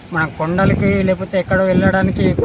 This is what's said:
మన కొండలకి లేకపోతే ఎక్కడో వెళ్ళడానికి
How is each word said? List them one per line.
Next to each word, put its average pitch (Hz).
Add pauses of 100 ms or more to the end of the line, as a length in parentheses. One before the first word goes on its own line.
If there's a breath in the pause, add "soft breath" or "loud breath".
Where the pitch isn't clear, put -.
(140)
మన 160 (140)
కొండలకి 190 (180)
లేకపోతే 185
ఎక్కడో 190
వెళ్ళడానికి 190 (180)